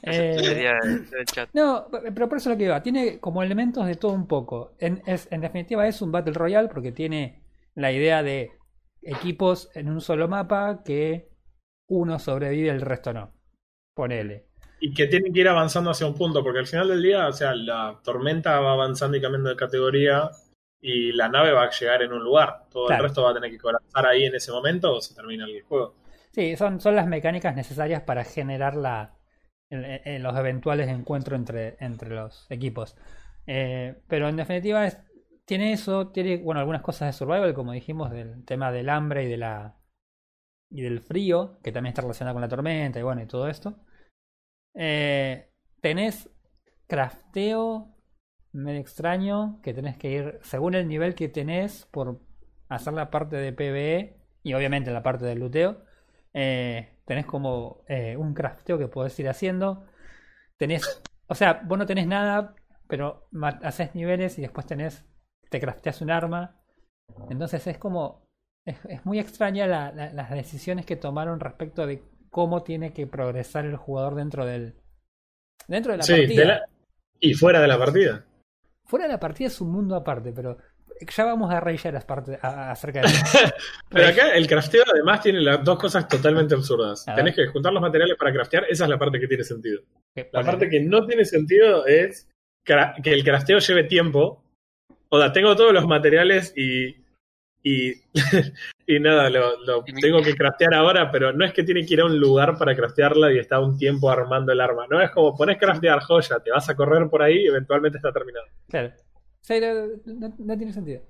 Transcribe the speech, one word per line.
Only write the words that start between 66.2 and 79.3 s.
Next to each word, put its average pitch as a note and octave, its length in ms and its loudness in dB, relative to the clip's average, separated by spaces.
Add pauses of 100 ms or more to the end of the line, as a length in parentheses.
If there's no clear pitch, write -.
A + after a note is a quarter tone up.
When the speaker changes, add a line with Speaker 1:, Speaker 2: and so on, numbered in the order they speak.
Speaker 1:
Entonces D3+ 380 -8
es F3 100 -10
como, F3 500 -8 (380)
es, D#3 200 -12
es D3 200 -14
muy G#3 140 -2
extraña G3+ 480 -2
la, D3+ 240 -2
la, D3+ 220 -12
las C3+ 180 -10
decisiones D3 540 -8
que E3+ 100 -6
tomaron D#3 440 -8
respecto D#3 460 -10
de C#3+ 180 -10 (280)
cómo F3 320 -2
tiene D#3+ 300 -8
que C#3+ 140 -8
progresar B2+ 580 -6
el D3 100 -8
jugador C#3 400 -6
dentro C#3+ 300 -6
del... A#2+ 300 -8 (920)
Dentro A3+ 240 -4
de F#3+ 80 -2
la D#3+ 40 -4
Speaker 3:
Sí, E3+ 100 4
Speaker 1:
partida. D3 280 6
Speaker 3:
de D#3 60 8
la, G#3 140 2 (580)
y D3+ 140 4
fuera E3+ 280 6
de D3 60 6
la C3 100 4
partida. C3+ 480 2 (600)
Speaker 1:
Fuera E4 200 -2
de D4 80 -2
la G#3 60 -4
partida E3 280 -6